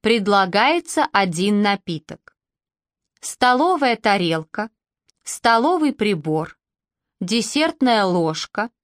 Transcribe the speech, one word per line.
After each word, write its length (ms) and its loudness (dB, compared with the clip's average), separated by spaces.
Предлагается 1120 0
один 480 0
напиток. 720 -6
Столовая 760 2
тарелка, 760 -2
столовый 720 2
прибор, 640 -4
десертная 840 0
ложка 680 -2